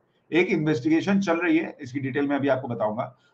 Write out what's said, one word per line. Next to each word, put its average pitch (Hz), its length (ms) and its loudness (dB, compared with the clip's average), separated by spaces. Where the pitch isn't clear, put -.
एक 180 140 4
investigation 160 760 2
चल 170 180 0
रही 170 200 2
है, - 220 -4
इसकी 139 200 -8
detail 139 280 -2
में 143 80 0
अभी 139 120 0
आपको 123 200 0
बताऊंगा, 107 480 -4